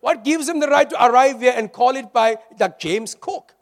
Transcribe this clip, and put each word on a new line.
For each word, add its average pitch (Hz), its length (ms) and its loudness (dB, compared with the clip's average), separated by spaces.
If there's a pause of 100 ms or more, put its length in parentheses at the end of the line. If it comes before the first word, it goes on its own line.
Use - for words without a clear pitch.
What 254 240 -2
gives 294 240 -2
him 320 120 -4
the 294 80 -2
right 285 200 2
to 311 160 0
arrive 247 360 4
here 247 160 2
and 220 160 -6
call 254 240 0
it 240 160 -12
by, 226 240 0 (220)
like, 190 200 -2
James 196 380 -6
Cook? - 460 -12